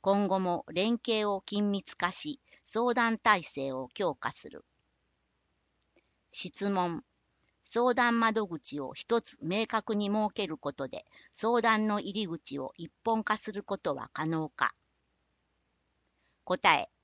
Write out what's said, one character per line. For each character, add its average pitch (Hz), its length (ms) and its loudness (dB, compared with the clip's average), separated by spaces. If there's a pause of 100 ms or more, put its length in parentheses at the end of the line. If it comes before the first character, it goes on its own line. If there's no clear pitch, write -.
今 202 260 4
後 190 120 2
も 180 320 0
連 214 320 2
携 214 240 2
を 196 200 -2
緊 208 240 0
密 - 240 -4
化 175 160 -2
し、 - 280 -8 (240)
相 240 300 0
談 226 240 2
体 202 240 4
制 139 300 -6
を 131 240 -6
強 175 180 0
化 - 180 -4
す - 180 -16
る。 - 140 -18 (1700)
質 - 400 -4
問。 180 340 0 (640)
相 240 280 2
談 233 260 4
窓 220 260 2
口 151 360 -8
を 131 120 -8
一 - 260 0
つ - 220 -10
明 196 240 0
確 220 300 -2
に 208 140 0
設 208 80 2 (160)
け 202 120 -2
る 151 120 -6
こ 143 160 -6
と 139 140 -6
で、 - 180 -10 (280)
相 233 280 2
談 220 260 4
の 208 120 0
入 196 140 -8
り 202 140 -2
口 160 320 -6
を 135 180 -8
一 170 140 -12 (120)
本 220 200 2
化 214 140 0
す - 140 -8
る 196 120 -8
こ 196 160 -4
と 147 160 -2
は 123 180 -10
可 151 140 -4
能 160 220 -2
か。 - 260 -2 (1700)
答 175 320 4
え。 - 160 -2 (120)